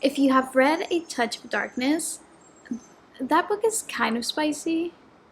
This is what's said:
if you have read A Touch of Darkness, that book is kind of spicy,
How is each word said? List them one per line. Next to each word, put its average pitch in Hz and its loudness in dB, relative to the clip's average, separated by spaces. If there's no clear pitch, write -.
if 262 0
you 269 6
have 262 2
read 294 4
A 339 0
Touch 233 -4
of - -16
Darkness, 254 -2
that 294 0
book 415 -2
is - 2
kind 226 -2
of 233 -4
spicy, 320 -2